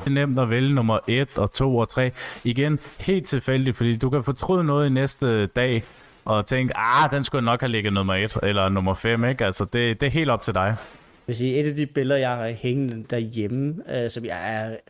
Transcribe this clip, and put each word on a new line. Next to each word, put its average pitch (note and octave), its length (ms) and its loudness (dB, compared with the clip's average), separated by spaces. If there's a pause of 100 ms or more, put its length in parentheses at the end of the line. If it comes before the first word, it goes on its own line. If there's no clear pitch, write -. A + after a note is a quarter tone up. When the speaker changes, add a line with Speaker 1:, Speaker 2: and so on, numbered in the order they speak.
Speaker 1:
Det C#3 60 -2
er C#3 40 2
nemt C#3 260 2
at B2 100 2
vælge C3 260 2
nummer A2+ 320 2
et B2+ 300 0
og - 160 0
to C3+ 240 2
og A2+ 120 2
tre. B2+ 220 0 (320)
Igen, C#3 360 2 (200)
helt F#3 260 0
tilfældigt, C3 520 0
fordi A#2 200 2
du B2+ 120 0
kan C3+ 140 0
fortryde F3 400 0
noget D3 240 2
i - 20 2
næste C3 560 2
dag, A#2+ 380 0 (420)
og G#2+ 200 2
tænke, C3 320 0
"Ah, B2+ 340 4
den C#3 120 -2
skulle B2+ 220 -2
nok A#2+ 140 2
have B2+ 120 -2
ligget G#2 220 0
nummer G2 220 2
et G#2 280 -2
eller G2 260 2
nummer F#2+ 240 0
fem," A#2 320 0
ikke? B2+ 200 0
Altså, F#2+ 200 -2
det, A#2+ 360 0
det C#3+ 60 0
er B2+ 40 0
helt D3+ 180 0
op A2+ 120 2
til A2 120 -4
dig. F#2 100 2
Speaker 2:
Jeg G#2 140 0 (500)
vil A#2+ 80 -4
sige, B2+ 240 0
et D3+ 100 0
af C#3+ 60 -4
de D3 100 -2
billeder, C3+ 340 0
jeg B2 180 -2
har A2+ 100 -4
hængende B2 560 -2
derhjemme, A#2+ 1000 -4
øh, A#2 60 -2
som A#2 160 -8
jeg F#2 300 -6
er A2 220 -6 (120)